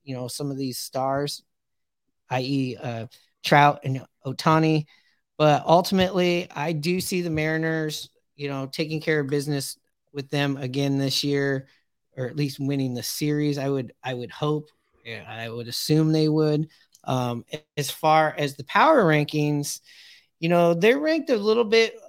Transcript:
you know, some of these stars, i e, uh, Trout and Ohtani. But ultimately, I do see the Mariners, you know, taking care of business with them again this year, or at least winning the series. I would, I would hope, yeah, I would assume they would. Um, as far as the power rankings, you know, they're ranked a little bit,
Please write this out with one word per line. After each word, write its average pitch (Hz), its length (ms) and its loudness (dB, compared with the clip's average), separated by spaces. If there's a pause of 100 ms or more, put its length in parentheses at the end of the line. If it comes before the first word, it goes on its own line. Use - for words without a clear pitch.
you 135 120 -10
know, 123 120 -8
some 143 220 -8
of 135 80 -8
these 131 220 -6
stars, 135 640 -4 (880)
i 127 120 -2
e, 131 400 -2
uh, 117 260 -8 (360)
Trout 147 400 6
and 135 220 -4 (200)
Ohtani. 156 600 2 (520)
But 151 280 4
ultimately, 180 880 2
I 156 200 -4
do 175 280 -2
see 180 200 -4
the 175 80 -4
Mariners, 160 800 -2 (260)
you 143 140 -8
know, 135 220 -6
taking 156 280 -4
care 156 200 0
of 139 80 -2
business 143 500 -4 (360)
with 139 160 -10
them 143 280 0
again 139 400 -2
this 139 260 -2
year, 139 440 -2 (480)
or 127 120 -8
at 117 80 -12
least 147 240 -4
winning 135 340 -2
the 117 100 -8
series. 147 540 -2
I 135 120 -4
would, 135 240 -4 (100)
I 131 100 -6
would 123 180 -10
hope, 151 380 -4 (360)
yeah, 110 220 -14
I 113 220 -10
would 117 180 -10
assume 156 440 2
they 156 160 4
would. 151 400 0 (360)
Um, 123 420 -4 (320)
as 139 120 -4
far 156 480 2
as 143 180 -2
the 143 100 -16
power 262 380 4
rankings, 147 760 2 (600)
you 165 100 -2
know, 170 240 4
they're 220 260 4
ranked 311 300 0
a 240 80 2
little 220 260 2
bit, 226 340 2 (120)